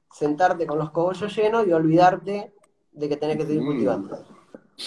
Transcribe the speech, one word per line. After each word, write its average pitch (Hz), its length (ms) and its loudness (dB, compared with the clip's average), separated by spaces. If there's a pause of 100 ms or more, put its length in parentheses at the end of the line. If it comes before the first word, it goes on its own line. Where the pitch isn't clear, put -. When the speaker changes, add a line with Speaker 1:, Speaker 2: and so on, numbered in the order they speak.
(120)
Speaker 1:
sentarte 170 540 0
con 151 140 -4
los 151 120 -4
cogollos 185 440 -4
llenos 220 320 2
y 170 60 2
olvidarte 180 800 2 (400)
de 147 160 -6
que 147 80 -2
tenés 151 200 -2
que 151 80 -2
seguir 151 160 -2
Speaker 2:
Mm. 131 40 -2
Speaker 1:
cultivando. 104 600 -4 (600)